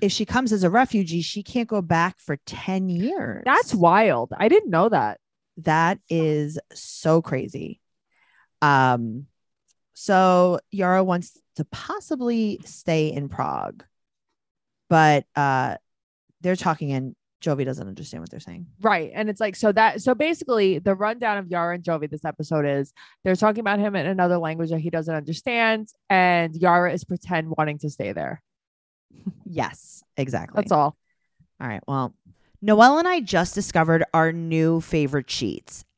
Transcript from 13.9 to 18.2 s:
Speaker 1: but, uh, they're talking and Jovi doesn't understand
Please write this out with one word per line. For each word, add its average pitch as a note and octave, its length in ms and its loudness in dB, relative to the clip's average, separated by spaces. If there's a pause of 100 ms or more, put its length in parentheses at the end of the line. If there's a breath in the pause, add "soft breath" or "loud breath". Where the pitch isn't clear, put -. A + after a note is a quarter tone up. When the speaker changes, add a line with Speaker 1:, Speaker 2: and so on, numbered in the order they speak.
Speaker 1:
but, D3+ 340 6 (100)
uh, C3 420 0 (680)
they're F3+ 140 0
talking D#3 360 -2
and C3 240 -6 (260)
Jovi C#3+ 220 -2
doesn't B2+ 240 -8
understand F#2+ 340 -14